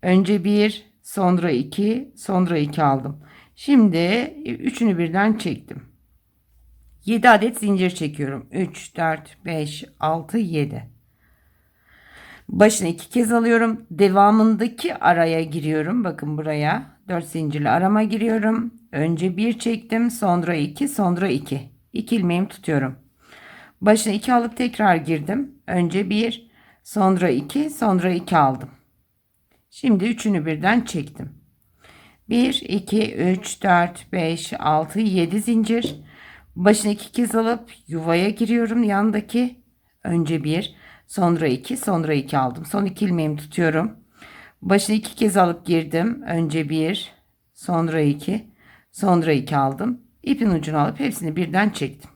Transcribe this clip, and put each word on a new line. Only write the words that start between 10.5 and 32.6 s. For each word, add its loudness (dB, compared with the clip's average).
Başını 4
iki -6
kez 2
alıyorum. 2
Devamındaki 4
araya 2
giriyorum. -2
Bakın -6
buraya -4
dört -4
zincirli -4
arama 4
giriyorum. 0
Önce -2
bir 0
çektim, -2
sonra 0
iki, -2
sonra 0
iki. -4
İki -2
ilmeğimi 0
tutuyorum. -4
Başını 4
iki 0
alıp 0
tekrar 2
girdim. -4
Önce 0
bir, -2
sonra 2
iki, -2
sonra 0
iki -2
aldım. 2
Şimdi 2
üçünü -2
birden 0
çektim. -10
Bir, 0